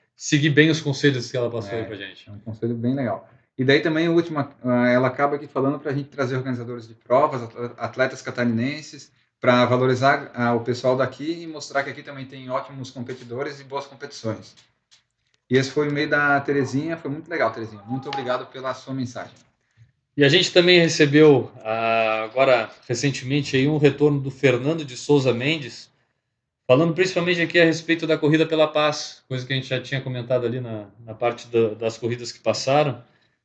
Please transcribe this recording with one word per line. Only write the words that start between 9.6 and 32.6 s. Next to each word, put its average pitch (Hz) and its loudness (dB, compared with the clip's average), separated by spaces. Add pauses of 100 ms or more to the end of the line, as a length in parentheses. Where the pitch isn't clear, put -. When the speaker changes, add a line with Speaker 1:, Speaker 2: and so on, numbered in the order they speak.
Speaker 2:
valorizar, 127 2
ah, 120 0
o 113 0
pessoal 127 0
daqui 151 -4
e 170 -12
mostrar 147 -6
que 139 -10
aqui 135 -14
também 135 -14
tem 131 -14
ótimos 135 -8
competidores 127 -10
e 139 -20
boas 139 -10
competições. - -12 (920)
E 127 4
esse 131 2
foi 147 -2
o 147 -4
e-mail 147 -2
da 143 2
Terezinha, 139 -2
foi 160 -10
muito 160 -12
legal, 131 0
Terezinha. 110 -12
Muito 131 -8
obrigado 127 -6
pela 131 -10
sua 135 -14
mensagem. 120 -8 (840)
Speaker 1:
E 143 4
a 139 8
gente 175 4
também 180 8
recebeu, 151 6 (120)
ah, 110 0
agora 120 2 (180)
recentemente 135 -2
aí 131 4
um 151 0
retorno 143 4
do 135 -6
Fernando 139 0
de 123 -14
Souza 135 2
Mendes, 131 -6 (760)
falando 151 4
principalmente 175 0
aqui 165 0
a 170 8
respeito 165 0
da 156 2
Corrida 156 2
pela 156 2
Paz, 151 -2
coisa 127 -8
que 139 -6
a 135 0
gente 131 -6
já 127 -2
tinha 131 -6
comentado 123 -2
ali 123 -4
na, 110 -10 (180)
na 110 -14
parte 120 -4
da, 113 2
das 110 -4
corridas 120 -6
que - -20
passaram. 131 0 (420)